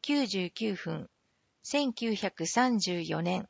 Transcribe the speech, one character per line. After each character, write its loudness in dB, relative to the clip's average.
九 2
十 -2
九 -2
分、 -6
千 0
九 -2
百 -2
三 4
十 0
四 -2
年 0